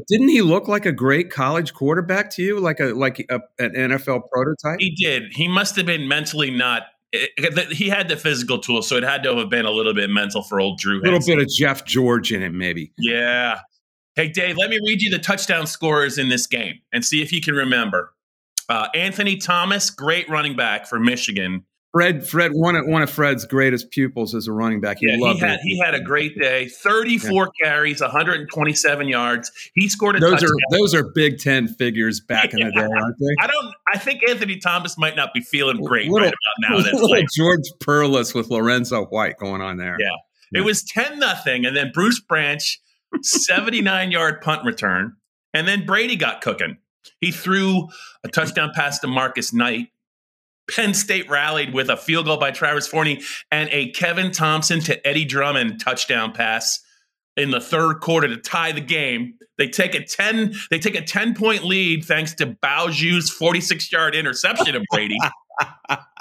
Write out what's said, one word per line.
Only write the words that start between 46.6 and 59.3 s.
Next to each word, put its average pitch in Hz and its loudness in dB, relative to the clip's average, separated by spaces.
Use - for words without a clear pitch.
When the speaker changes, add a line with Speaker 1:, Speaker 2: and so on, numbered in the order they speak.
Speaker 2:
He 180 -2
threw 190 0
a - -10
touchdown 160 0
pass 143 -2
to 143 -6
Marcus 127 -2
Knight. 120 0
Penn 208 2
State 190 -2
rallied 147 0
with 131 0
a 120 2
field 165 0
goal 151 0
by 143 2
Travis 147 0
Forney 151 0
and 151 0
a 143 -2
Kevin 175 -2
Thompson 156 0
to 156 -2
Eddie 147 0
Drummond 131 0
touchdown 120 -2
pass 113 -2
in 143 0
the 123 0
third 160 0
quarter 160 2
to 117 -6
tie 165 -4
the 156 -6
game. 127 -2